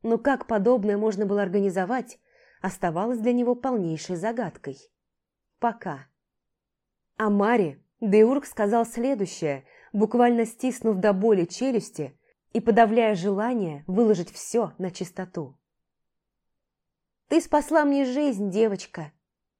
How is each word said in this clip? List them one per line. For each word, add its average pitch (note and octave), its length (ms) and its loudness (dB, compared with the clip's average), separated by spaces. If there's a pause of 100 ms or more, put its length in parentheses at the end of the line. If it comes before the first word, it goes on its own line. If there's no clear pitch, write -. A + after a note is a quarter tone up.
Но A3+ 160 0
как C4 280 -2
подобное G#3 520 2
можно G#3 260 -2
было G3+ 180 0
организовать, G3 760 -2 (420)
оставалось F#3+ 580 -4
для A3+ 140 0
него B3 220 2
полнейшей F#3 640 -4
загадкой. F#3+ 600 -8 (840)
Пока. G3 480 -6 (1080)
О G#3+ 140 0
Маре G3+ 520 2 (180)
Деург A3 440 6
сказал A3+ 400 0
следующее, G3+ 800 -4 (280)
буквально A#3 520 2
стиснув A3+ 540 -4
до G3+ 160 2
боли F#3+ 320 2
челюсти G3 680 -4 (360)
и A#3 80 -2
подавляя A3+ 540 4
желание G3 720 -4
выложить F#3+ 440 2
всё - 460 -4
на F#3 140 -6
чистоту. F3 680 -12 (1700)
«Ты D#4+ 120 4
спасла D4+ 440 2
мне C#4 200 2
жизнь, B3 460 -2
девочка. F#3 640 -2 (480)